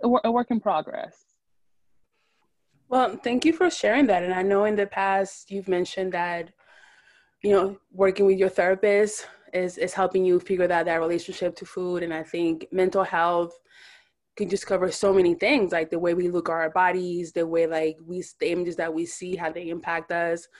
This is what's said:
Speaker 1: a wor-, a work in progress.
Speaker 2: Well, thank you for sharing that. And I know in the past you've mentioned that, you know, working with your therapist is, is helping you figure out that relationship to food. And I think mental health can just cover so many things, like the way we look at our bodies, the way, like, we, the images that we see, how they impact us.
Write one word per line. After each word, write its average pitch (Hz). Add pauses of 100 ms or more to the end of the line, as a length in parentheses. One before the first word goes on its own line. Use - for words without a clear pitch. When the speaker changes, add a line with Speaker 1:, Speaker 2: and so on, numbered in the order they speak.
Speaker 1:
a -
wor-, 247
a 226
work 240
in 233
progress. - (1700)
Speaker 2:
Well, 247
thank 247
you 320
for 359
sharing 247
that. 180
And 180
I 185
know 196
in 214
the 202
past 196
you've 196
mentioned 185
that, 175 (920)
you 208
know, 196 (140)
working 196
with 190
your 190
therapist 202 (260)
is, 180
is 180
helping 185
you 180
figure 180
out 170
that 165
relationship 170
to -
food. 180
And 170
I 160
think 165
mental 185
health 175 (760)
can 202
just 190
cover 185
so 196
many 175
things, 208
like 165
the 170
way 175
we 180
look 175
at 165
our 165
bodies, 180
the 170
way, 165
like, 160
we, 180 (160)
the 170
images 175
that 165
we 165
see, 180
how 170
they 170
impact 165
us. 170 (120)